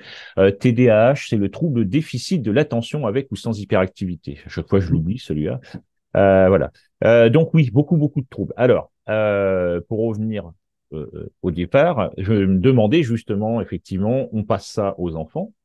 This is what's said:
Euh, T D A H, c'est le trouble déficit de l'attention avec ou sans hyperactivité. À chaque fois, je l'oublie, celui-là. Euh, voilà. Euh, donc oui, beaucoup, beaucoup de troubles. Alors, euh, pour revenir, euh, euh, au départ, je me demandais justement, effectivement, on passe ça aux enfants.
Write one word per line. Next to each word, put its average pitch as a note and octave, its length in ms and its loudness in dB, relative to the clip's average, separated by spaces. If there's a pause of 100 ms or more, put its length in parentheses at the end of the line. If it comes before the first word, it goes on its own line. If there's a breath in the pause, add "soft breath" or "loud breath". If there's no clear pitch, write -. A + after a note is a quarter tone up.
(380 loud breath)
Euh, F#2+ 120 6
T A#2+ 220 0
D A#2+ 160 4
A A2 240 6
H, - 180 -4
c'est A#2+ 60 0
le G2+ 140 0
trouble A#2+ 380 -2
déficit C#3 540 -4
de G#2+ 80 -4
l'attention A#2 560 -2
avec B2 240 -4
ou G2+ 60 -8
sans A2 240 -6
hyperactivité. F#2 840 -4
À - 40 -18
chaque - 200 -8
fois, G2 120 2
je E2 100 -2
l'oublie, E2 280 -2
celui-là. D2+ 420 -6 (560 loud breath)
Euh, F#2+ 320 6
voilà. E2 240 2 (320 soft breath)
Euh, A#2 240 6
donc D#3+ 260 2
oui, D3 160 4
beaucoup, D3 260 0
beaucoup C#3+ 240 -2
de C3 80 -10
troubles. - 280 -8
Alors, A2+ 360 0 (160)
euh, G2 800 0
pour A2 180 -2
revenir, G#2+ 460 -6 (400)
euh, D2+ 220 -10
euh, D2 180 -14 (100)
au F2+ 80 0
départ, A2 680 0
je F#2+ 140 -2
me G2 260 2
demandais B2 440 2
justement, A2+ 580 -4
effectivement, G2+ 720 -6
on A2 120 -4
passe G#2+ 220 -4
ça G2 320 -4
aux E2+ 180 -6
enfants. D#3 360 -10 (120)